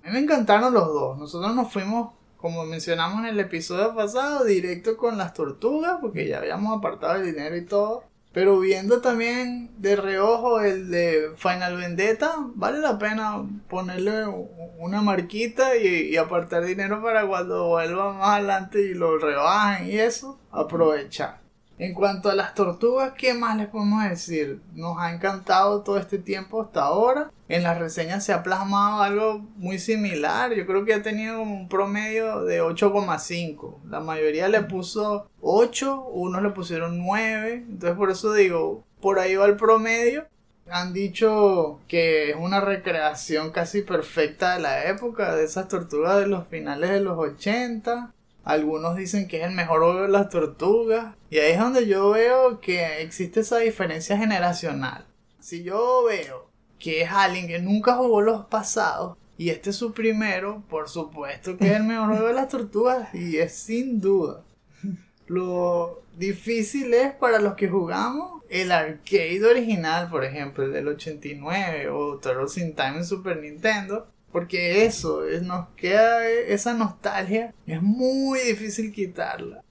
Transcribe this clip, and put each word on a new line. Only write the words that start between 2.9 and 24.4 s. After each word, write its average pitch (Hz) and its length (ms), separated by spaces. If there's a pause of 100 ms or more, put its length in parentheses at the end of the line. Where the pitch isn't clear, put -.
en 233 60
el 214 160
episodio 185 520
pasado, 254 520
directo 185 500
con 226 220
las 175 160
tortugas, 277 680
porque 208 260
ya 151 120
habíamos 196 400
apartado 170 380
el 196 100
dinero 156 320
y 175 80
todo. 208 400 (260)
Pero 190 280
viendo 196 420
también 240 760
de 202 160
reojo 214 680
el 190 300
de 160 440
Final 180 420
Vendetta, 208 580 (180)
vale 220 240
la 269 220
pena 214 440 (240)
ponerle 185 600
u-, 185 200 (300)
una 185 240
marquita 214 760
y, 180 360
y 156 40
apartar 170 480
dinero 196 380
para 220 240
cuando 180 440
vuelva 175 440
más 196 240
adelante 196 440
y 196 120
lo 170 240
rebajen 175 680
y 202 100
eso, 233 420 (120)
aprovechar. 151 880 (400)
En 175 140
cuanto 196 360
a 196 60
las 196 200
tortugas, 240 640
¿qué 254 160
más 233 220
les 208 120
podemos 208 360
decir? 175 580 (140)